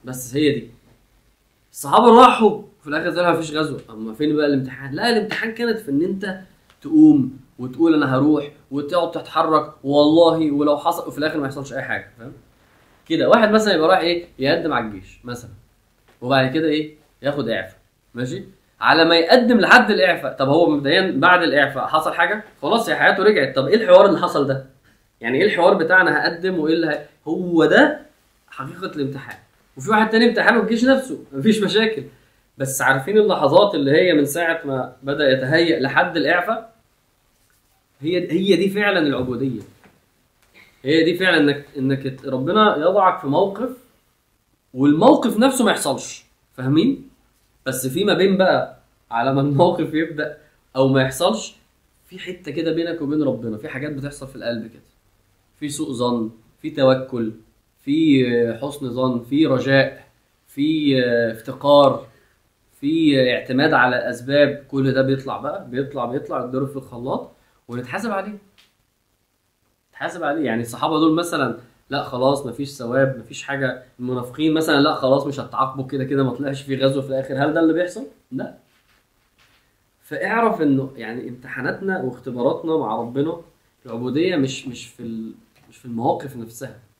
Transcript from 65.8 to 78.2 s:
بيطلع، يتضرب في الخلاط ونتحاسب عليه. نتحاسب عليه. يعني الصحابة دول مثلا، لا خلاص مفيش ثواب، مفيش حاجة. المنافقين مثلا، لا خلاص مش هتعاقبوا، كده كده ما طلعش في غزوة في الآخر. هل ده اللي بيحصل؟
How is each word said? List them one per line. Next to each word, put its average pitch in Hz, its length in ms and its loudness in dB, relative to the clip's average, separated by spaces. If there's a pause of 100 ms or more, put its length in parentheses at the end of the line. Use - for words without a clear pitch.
بيطلع، 139 340 -6
يتضرب 131 280 -4
في - 80 -12
الخلاط 131 560 -10 (360)
ونتحاسب 123 440 -8
عليه. 202 260 -8 (1500)
نتحاسب 165 340 -10
عليه. 147 220 -2
يعني 117 160 -2
الصحابة 151 380 -4
دول 160 140 2
مثلا، 156 440 -4 (320)
لا 135 140 -6
خلاص 131 420 -2
مفيش 139 240 -10
ثواب، 127 500 -2
مفيش - 240 -18
حاجة. 135 400 -6 (160)
المنافقين 127 540 -4
مثلا، 156 280 2
لا 151 140 2
خلاص 135 320 2
مش 131 120 -8
هتعاقبوا، 131 480 -6
كده 135 160 -6
كده 139 200 -2
ما 127 100 -2
طلعش 139 280 -8
في 135 140 -6
غزوة 135 260 0
في 120 80 -10
الآخر. 135 360 -4
هل 156 80 -2
ده 165 60 0
اللي 160 140 4
بيحصل؟ 180 320 -4 (260)